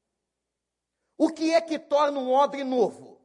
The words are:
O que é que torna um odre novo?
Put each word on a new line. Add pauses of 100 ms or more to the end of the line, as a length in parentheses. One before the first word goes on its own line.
(1160)
O
que
é
que
torna
um
odre
novo?